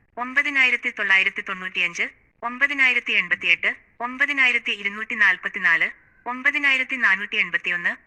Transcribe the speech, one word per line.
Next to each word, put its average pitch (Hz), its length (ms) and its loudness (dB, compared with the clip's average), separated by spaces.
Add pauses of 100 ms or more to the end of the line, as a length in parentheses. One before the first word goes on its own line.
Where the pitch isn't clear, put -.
(160)
ഒമ്പതിനായിരത്തി 254 720 0
തൊള്ളായിരത്തി 196 500 0
തൊണ്ണൂറ്റിയഞ്ച്, 185 680 -4 (360)
ഒമ്പതിനായിരത്തി 247 720 0
എൺപത്തിയെട്ട്, 185 580 2 (300)
ഒമ്പതിനായിരത്തി 254 680 0
ഇരുന്നൂറ്റി 208 440 -6
നാൽപത്തിനാല്, 190 720 2 (380)
ഒമ്പതിനായിരത്തി 262 680 0
നാനൂറ്റി 208 400 0
എൺപത്തിയൊന്ന് 175 540 -2 (160)